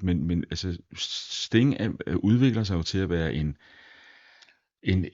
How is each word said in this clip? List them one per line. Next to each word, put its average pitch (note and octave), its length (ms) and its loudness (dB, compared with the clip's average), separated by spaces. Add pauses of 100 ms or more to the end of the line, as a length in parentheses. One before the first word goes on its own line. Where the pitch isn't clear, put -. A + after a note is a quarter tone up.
men, F2 240 0
men, E2+ 240 0
altså, F2 280 -6 (180)
Sting - 840 0
er, G#2+ 120 -2 (160)
er, E2 80 -2
udvikler A2+ 500 4
sig F#2+ 100 0
jo E2 80 2
til F#2+ 160 -2
at F#2 120 0
være E2 240 0
en, D2+ 220 -2 (1300)
en, F#2+ 320 0